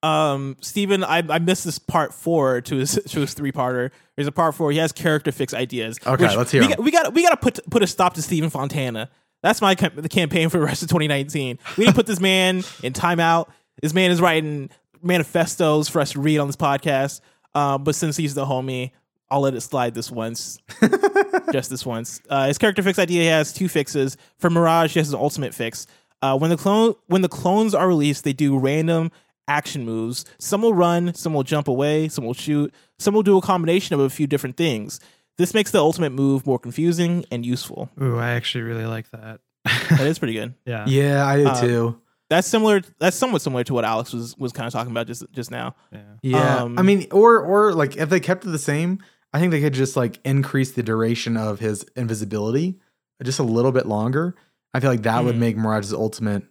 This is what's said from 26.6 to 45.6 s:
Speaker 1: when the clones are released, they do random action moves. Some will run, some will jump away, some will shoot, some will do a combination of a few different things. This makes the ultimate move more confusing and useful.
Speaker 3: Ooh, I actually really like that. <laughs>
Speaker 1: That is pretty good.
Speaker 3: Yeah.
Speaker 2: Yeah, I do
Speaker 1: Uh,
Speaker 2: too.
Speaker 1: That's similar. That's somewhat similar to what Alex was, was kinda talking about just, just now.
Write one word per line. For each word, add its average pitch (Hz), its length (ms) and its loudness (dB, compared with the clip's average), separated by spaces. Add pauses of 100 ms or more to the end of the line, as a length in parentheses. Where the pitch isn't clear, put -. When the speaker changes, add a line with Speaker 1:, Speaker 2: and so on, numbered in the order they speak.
Speaker 1:
when 185 160 2
the 175 60 0
clones 202 440 0
are 175 140 2
released, 147 360 2
they 143 100 0
do 139 260 2
random 160 520 0 (360)
action 143 380 -4
moves. 113 380 -6 (140)
Some 202 240 -2
will 226 140 4
run, 175 400 2
some 165 180 -4
will 139 100 0
jump 147 240 -2
away, 147 420 0
some 135 160 -8
will 117 100 -4
shoot, 147 360 -2 (280)
some 208 160 0
will 214 80 4
do 196 160 6
a - 20 0
combination 175 540 0
of 143 60 2
a 135 80 4
few 147 180 -4
different 135 280 -4
things. 110 440 -4 (380)
This 175 160 0
makes 208 180 0
the 208 80 4
ultimate 160 320 2
move 135 340 0
more 131 140 0
confusing 170 720 -2
and 120 140 -6
useful. 123 440 -6 (120)
Speaker 3:
Ooh, 123 160 0
I 117 140 -2
actually 120 320 -4
really 113 220 -6
like 113 260 -10
that. 110 280 -20 (260)
<laughs> 120 240 -2
Speaker 1:
That 151 180 6
is 160 120 -2
pretty 117 160 -2
good. 113 180 -6 (120)
Speaker 3:
Yeah. 113 220 -8
Speaker 2:
Yeah, 139 380 2
I 139 120 2
do 143 100 6
Speaker 1:
Uh, 127 140 2
Speaker 2:
too. 117 400 0 (280)
Speaker 1:
That's 160 180 2
similar. 220 340 4 (180)
That's 175 180 2
somewhat 247 240 0
similar 127 240 -2
to 139 80 -4
what 120 100 0
Alex 113 300 -2
was, 117 240 -10
was 127 160 -6
kinda 117 180 -8
talking 120 200 -6
about 117 160 -4
just, 120 160 -12 (100)
just 123 180 -10
now. 123 240 -10 (160)